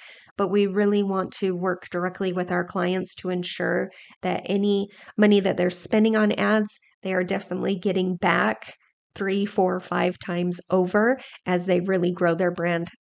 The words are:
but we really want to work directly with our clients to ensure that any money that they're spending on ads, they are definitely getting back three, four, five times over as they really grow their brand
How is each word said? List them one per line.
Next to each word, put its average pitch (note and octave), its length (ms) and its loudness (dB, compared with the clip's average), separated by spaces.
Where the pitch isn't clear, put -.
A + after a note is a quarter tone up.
but G3+ 100 0
we G3+ 180 4
really G3+ 380 2
want F#3+ 280 -2
to F#3+ 240 -2
work F3+ 360 -2
directly F3+ 420 -2
with F3+ 180 -2
our F3+ 140 0
clients F3+ 480 -2
to - 160 -6
ensure F3+ 600 -2
that F3+ 220 -2
any G3+ 420 2
money G#3 220 6
that F#3+ 160 0
they're F3+ 140 2
spending A3 460 2
on G#3+ 160 4
ads, G#3+ 480 0
they F#3+ 100 -4
are F3+ 100 0
definitely F#3+ 520 -2
getting F#3 400 0
back F3 580 0
three, G3 320 -2
four, F#3 340 0
five F3+ 380 -2
times F3 420 -4
over G#3 480 2
as F3+ 220 -2
they F3+ 140 2
really F#3 300 0
grow F3 220 2
their F3 160 0
brand E3+ 380 -2